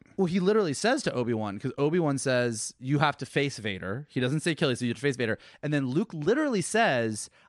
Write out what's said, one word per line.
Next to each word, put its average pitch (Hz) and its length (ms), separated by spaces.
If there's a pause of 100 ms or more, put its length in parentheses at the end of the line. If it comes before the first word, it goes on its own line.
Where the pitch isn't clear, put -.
(160)
Well, 190 120
he 180 120
literally 190 340
says 240 300
to - 100
Obi-Wan, 110 460
'cause 135 180
Obi-Wan 147 400
says, 123 640
"You 135 200
have 147 180
to 131 80
face 143 320
Vader." 101 520
He 131 120
doesn't 131 180
say 160 160
kill, 151 140
he 123 60
says, 120 80
"You 123 60
have 110 80
to 110 40
face 131 160
Vader." 113 200 (240)
And 147 120
then 139 160
Luke 170 240
literally 214 480
says, 127 680 (200)